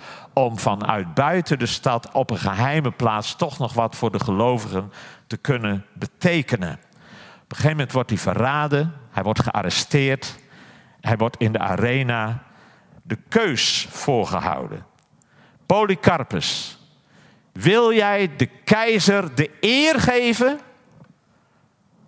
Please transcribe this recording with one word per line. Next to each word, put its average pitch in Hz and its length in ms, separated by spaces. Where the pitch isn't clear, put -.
om 120 260
vanuit 101 560
buiten 160 440
de 117 80
stad - 460
op - 180
een 104 80
geheime 120 520
plaats 107 460
toch 160 220
nog 117 140
wat 113 240
voor 110 160
de 95 120
gelovigen 104 680
te 110 100
kunnen 107 560
betekenen. 123 800
Op - 760
een - 60
gegeven 147 140
moment 151 220
wordt 127 180
hij 101 80
verraden, 143 760
hij 98 120
wordt 104 200
gearresteerd, 135 960
hij 113 160
wordt 113 200
in 110 160
de 113 60
arena 117 840
de 107 160
keus - 640
voorgehouden. 82 960
"Polycarpus, 185 1120
wil 220 400
jij 202 440
de 135 100
keizer 202 880
de 147 160
eer 269 400
geven 247 600